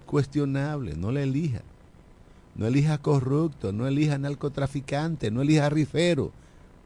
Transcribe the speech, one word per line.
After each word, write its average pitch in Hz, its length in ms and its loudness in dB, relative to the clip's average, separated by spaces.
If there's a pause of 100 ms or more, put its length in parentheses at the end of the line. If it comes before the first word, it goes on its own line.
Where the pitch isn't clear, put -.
cuestionables, 139 880 0
no 92 140 -2
la 143 120 0
elija. 139 400 -2 (920)
No 104 100 -2
elija 143 320 2
corrupto, 143 720 0
no 113 140 -2
elija 143 320 0
narcotraficante, 143 1120 -4
no 120 120 0
elija 147 280 4
rifero. 151 600 2 (540)